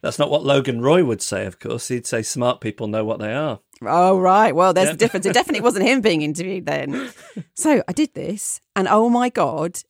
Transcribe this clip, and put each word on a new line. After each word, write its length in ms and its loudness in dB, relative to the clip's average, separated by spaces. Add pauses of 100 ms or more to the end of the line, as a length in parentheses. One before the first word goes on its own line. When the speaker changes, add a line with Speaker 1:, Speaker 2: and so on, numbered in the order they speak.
Speaker 1:
That's 180 -6
not 120 0
what 120 0
Logan 380 0
Roy 240 4
would 160 -2
say, 240 -4
of 140 -10
course. 280 -8
He'd 200 -6
say 160 -4
smart 380 -2
people 260 -6
know 180 -2
what 140 -4
they 140 -6
are. 260 -4 (240)
Speaker 2:
Oh, 360 4
right. 360 4
Well, 180 4
there's 160 4
Speaker 1:
Yeah. 60 -4
Speaker 2:
a 20 -16
difference. 300 0
It 60 0
definitely 280 0
wasn't 240 2
him 160 2
being 220 2
interviewed 420 -6
then. 460 -6 (200)
<laughs> 240 -14
So 320 2
I 60 -6
did 220 -2
this, 440 -8 (160)
and 140 0
oh 200 4
my 200 2
God 500 -4 (100)